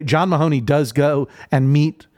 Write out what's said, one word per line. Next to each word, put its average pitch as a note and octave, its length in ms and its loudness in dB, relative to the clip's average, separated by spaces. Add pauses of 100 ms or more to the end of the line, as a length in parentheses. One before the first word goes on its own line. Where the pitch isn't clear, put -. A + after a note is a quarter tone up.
John D#3 260 0
Mahoney D3+ 320 0
does C#3+ 320 0
go C#3+ 340 0 (240)
and C3+ 220 2
meet D3+ 340 0 (100)